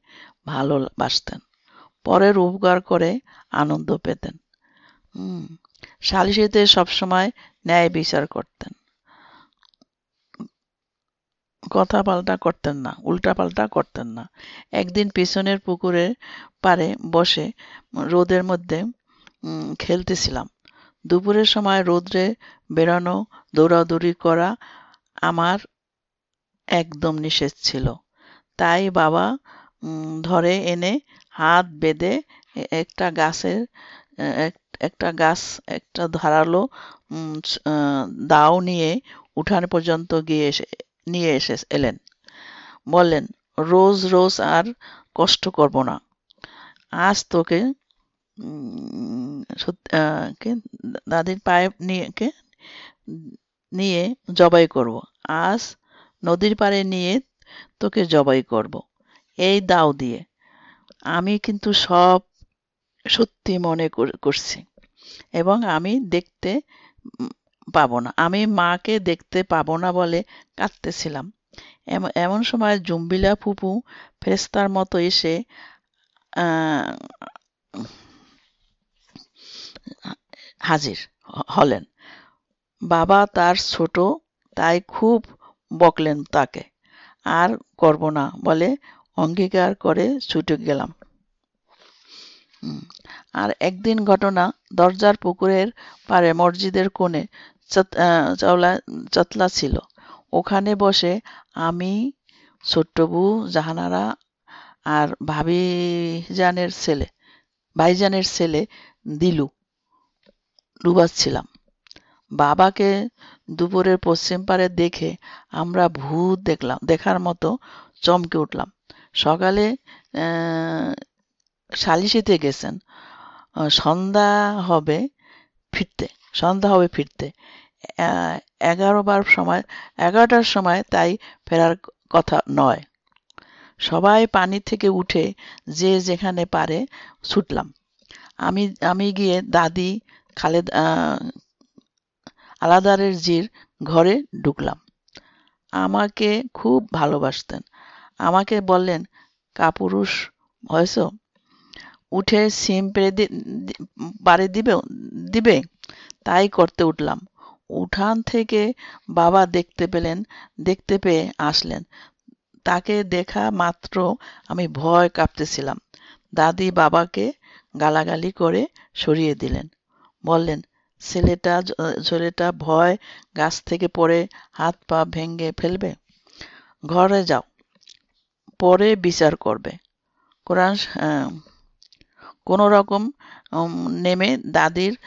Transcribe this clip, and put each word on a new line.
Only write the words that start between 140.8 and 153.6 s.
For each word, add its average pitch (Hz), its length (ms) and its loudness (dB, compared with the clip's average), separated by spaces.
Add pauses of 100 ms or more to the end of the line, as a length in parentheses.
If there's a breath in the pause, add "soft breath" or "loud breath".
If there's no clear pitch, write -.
আলাদারের 190 580 4
জির 170 320 0 (320 soft breath)
ঘরে 170 400 4 (220)
ঢুকলাম। - 360 -2 (920 soft breath)
আমাকে 208 720 0 (120)
খুব 240 380 0
ভালোবাসতেন। 143 680 -2 (580 soft breath)
আমাকে 196 420 0
বললেন, 185 440 0 (500 soft breath)
"কাপুরুষ 185 760 -2 (400)
হয়েছ, 170 280 0 (1120 loud breath)
উঠে 208 380 2
সিম 190 400 -2
পেড়ে 196 200 2
দি-, 196 180 0 (380)